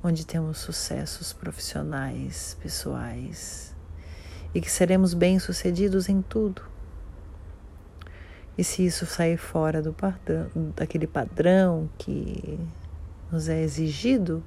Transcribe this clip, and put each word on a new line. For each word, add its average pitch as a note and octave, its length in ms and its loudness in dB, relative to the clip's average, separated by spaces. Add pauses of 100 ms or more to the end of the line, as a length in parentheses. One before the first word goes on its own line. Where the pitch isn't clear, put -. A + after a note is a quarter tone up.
onde E3 200 2
temos D#3 360 -2
sucessos - 720 -6
profissionais, C#3 1300 -6
pessoais, B2 1120 -6 (760)
e E3+ 80 2
que - 80 -6
seremos F#3 460 6
bem-sucedidos F#3 920 4
em G3 140 4
tudo. G#3 400 0 (1900)
E F#3 80 2
se F#3 220 2
isso E3+ 220 0
sair E3+ 300 2
fora D#3+ 440 2
do D#3 100 0
padrão, E3 600 0 (240)
daquele D#3 320 0
padrão E3+ 920 4
que - 600 -6 (720)
nos D#3+ 180 0
é D#3+ 140 2
exigido D#3+ 840 2